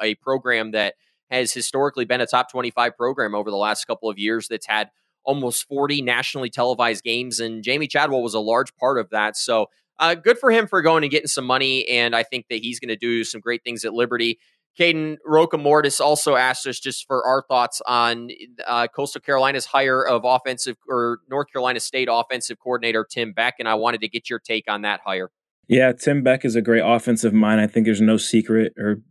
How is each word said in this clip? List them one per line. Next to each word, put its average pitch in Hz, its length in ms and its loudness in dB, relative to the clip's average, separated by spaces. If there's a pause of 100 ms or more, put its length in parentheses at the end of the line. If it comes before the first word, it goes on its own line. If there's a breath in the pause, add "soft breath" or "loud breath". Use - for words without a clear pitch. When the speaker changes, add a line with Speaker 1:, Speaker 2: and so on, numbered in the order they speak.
Speaker 1:
a 110 140 -2
program 117 560 -2
that 104 240 -2 (360)
has 127 220 -2
historically 135 500 -2
been 123 160 0
a 120 60 0
top 127 260 -2
twenty-five 120 460 -4
program 120 360 -2
over 104 160 -4
the 101 60 -4
last 104 300 -2
couple 113 240 -4
of 101 100 -8
years 110 300 -2
that's 110 180 -8
had 107 240 -2 (320)
almost 135 460 -4
forty 143 320 -2
nationally 127 480 -2
televised 120 520 0
games. 120 380 -4
And 113 240 -8
Jamey 139 260 -2
Chadwell 143 340 0
was 110 100 -4
a 110 80 0
large 113 340 0
part 127 240 0
of 104 120 -6
that. 107 260 0
So, 110 320 0 (300)
uh, 165 160 2
good 220 220 2
for 254 140 4
him 226 160 4
for 185 140 2
going 156 240 4
and 135 60 -2
getting 151 160 0
some 131 180 -4
money. 131 420 0
And 120 260 2
I 117 100 2
think 123 260 -8
that 117 80 -4
he's 117 240 -8
gonna 117 160 -6
do 117 260 -2
some 107 160 -10
great 117 240 -6
things 117 220 -10
at 107 80 -6
Liberty. 117 440 0 (400)
Caden 156 480 0
Roca 156 320 4
Mortis 147 420 2
also 147 360 2
asked 127 320 0
us 127 120 -8
just - 280 -8
for 131 180 -2
our 131 220 2
thoughts 120 400 0
on, 117 420 0 (360)
uh, 120 220 0
Coastal 143 340 -8
Carolina's 135 440 0
hire 131 400 2
of 120 180 2
offensive, 123 540 -2 (100)
or 120 320 -2 (100)
North 139 220 -4
Carolina 127 280 -2
State 131 320 -4
offensive 117 480 -2
coordinator 117 500 -2
Tim 113 240 -6
Beck, 117 260 -2
and 117 80 -4
I 110 60 2
wanted 110 280 0
to 110 60 -6
get 117 220 -8
your 117 100 -6
take 110 300 -4
on 104 140 -4
that 104 200 -2
hire. 92 280 -4 (360)
Speaker 2:
Yeah, 127 260 4
Tim 143 300 0
Beck 131 220 2
is 117 100 0
a 117 60 2
great 113 240 2
offensive 113 480 2
mind. 107 260 6
I 107 80 2
think 110 180 2
there's 107 160 2
no 110 160 6
secret 110 600 2
or 104 340 -2